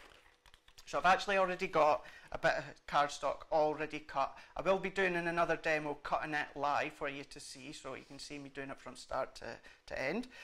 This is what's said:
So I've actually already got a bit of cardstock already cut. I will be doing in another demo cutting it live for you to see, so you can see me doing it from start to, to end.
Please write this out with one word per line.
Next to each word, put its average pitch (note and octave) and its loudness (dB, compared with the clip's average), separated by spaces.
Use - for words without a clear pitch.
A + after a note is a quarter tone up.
So D3+ -2
I've C#3+ 4
actually F#3+ 6
already F3+ 2
got D3+ 6
a - -4
bit D#3 4
of D3 -4
cardstock D3 0
already D3+ 2
cut. - -2
I C#3+ -4
will F#3+ 4
be F#3+ -4
doing F#3+ 2
in E3+ 0
another E3+ 2
demo D3+ 0
cutting D#3 -2
it D3 0
live C#3+ 0
for D3+ -4
you C#3 -8
to - -16
see, C3+ -14
so C3+ -10
you A2+ -12
can C#3 -16
see D3 -12
me C#3 -12
doing C3+ -10
it C#3 -12
from B2+ -14
start - -4
to, A2+ -10
to - -6
end. F#3+ -2